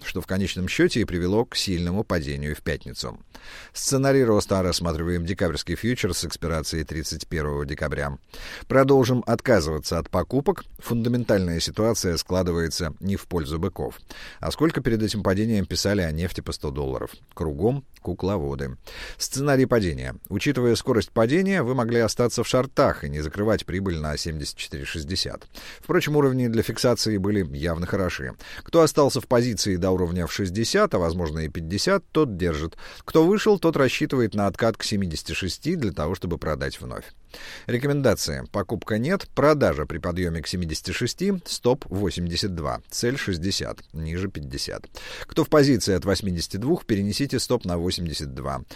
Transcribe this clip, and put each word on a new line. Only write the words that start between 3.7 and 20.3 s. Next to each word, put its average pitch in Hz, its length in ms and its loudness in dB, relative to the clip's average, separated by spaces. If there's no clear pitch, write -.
Сценарий 135 500 4
роста 104 380 4
рассматриваем 85 640 0
декабрьский 85 500 -2
фьючерс 110 440 -2
с 90 60 -4
экспирацией 80 580 -4
тридцать 76 440 -8
первого 73 380 -2
декабря. 71 520 -4
Продолжим 131 580 6
отказываться 85 720 2
от 80 120 -4
покупок. 127 560 0
Фундаментальная 113 800 0
ситуация 101 580 0
складывается 85 800 -2
не 98 160 -2
в - 120 -8
пользу 80 320 -2
быков. 82 400 -6
А - 120 -4
сколько 156 300 2
перед 113 200 2
этим 104 220 -2
падением 101 420 2
писали 98 360 0
о 80 100 0
нефти 85 300 -4
по 82 100 -8
сто - 180 -6
долларов? 65 420 -4
Кругом 87 520 -2
кукловоды. 71 760 -4
Сценарий 135 480 2
падения. 80 500 0
Учитывая 120 460 2